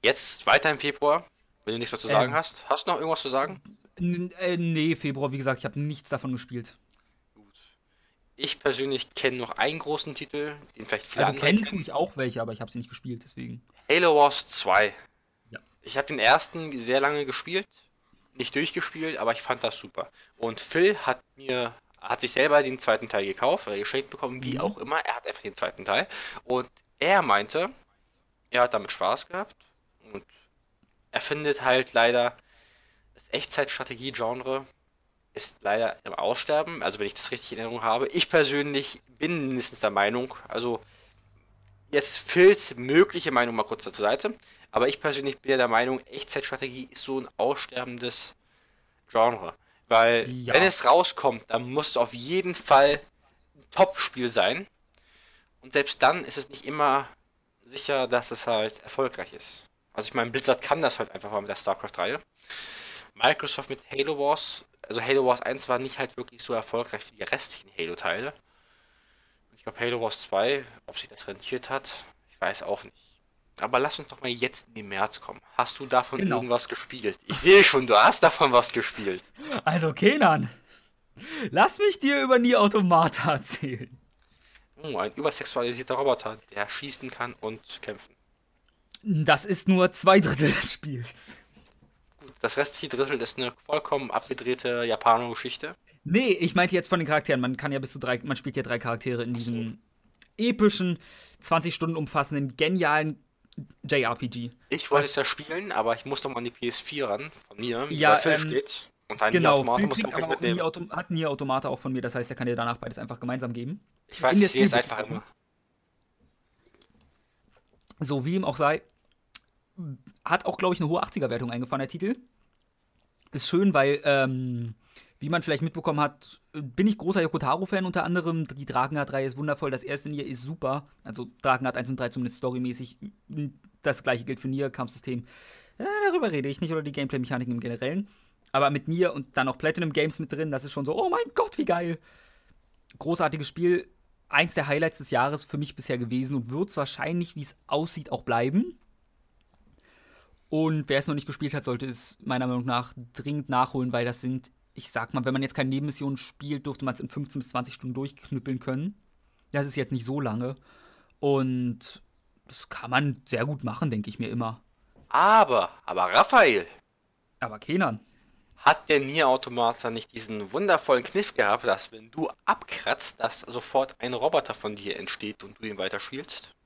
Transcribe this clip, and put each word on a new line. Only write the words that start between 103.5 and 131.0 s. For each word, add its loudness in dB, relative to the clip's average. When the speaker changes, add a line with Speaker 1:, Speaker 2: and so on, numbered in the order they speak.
Speaker 2:
J 2
R 0
P -8
G. -8
Speaker 1:
Ich -4
wollte 6
Speaker 2:
Was -2
Speaker 1:
es -2
ja 0
spielen, -6
aber 2
ich -16
muss -4
noch -4
mal -6
an -6
die -6
P -6
S -4
vier -6
ran, -4
von -20
mir, -4
wie -4
Speaker 2:
Ja, 6
Speaker 1:
bei 8
Phil 2
Speaker 2:
ähm, 4
Speaker 1:
steht. -4
Und -4
einen 4
Speaker 2:
genau, 6
Speaker 1:
Automaten 2
Speaker 2:
Phil 2
Speaker 1:
muss -2
ich -2
Speaker 2:
kriegt -6
Speaker 1:
auch 0
gleich 0
Speaker 2:
aber 0
auch -8
Speaker 1:
mitnehmen. 2
Speaker 2:
Nier -2
Autom-, -6
hat -6
Nier 0
Automata -2
auch -4
von -6
mir, -2
das -6
heißt, -4
er -10
kann -4
dir 0
danach -2
beides -12
einfach -12
gemeinsam -6
geben. -8
Speaker 1:
Ich -10
weiß, 6
Speaker 2:
In 8
Speaker 1:
ich -
Speaker 2:
der 4
Speaker 1:
sehe 4
es 6
Speaker 2:
Steam-Bewertung. -2
Speaker 1:
einfach -10
immer. -4
Speaker 2:
So, -2
wie -2
ihm 0
auch -2
sei, 2
hat 0
auch, -2
glaub 0
ich, -4
eine 0
hohe 0
achtziger -4
Wertung -4
eingefahren, -4
der -4
Titel. -4
Ist -4
schön, 4
weil, 4
ähm, 0
wie -8
man 0
vielleicht -2
mitbekommen -2
hat, -4
bin 0
ich 2
großer 0
Yoko 0
Taro-Fan -2
unter -2
anderem. 0
Die -12
Drakengard-Reihe -2
ist -6
wundervoll, -4
das -6
erste -8
Nier -6
ist -8
super. -6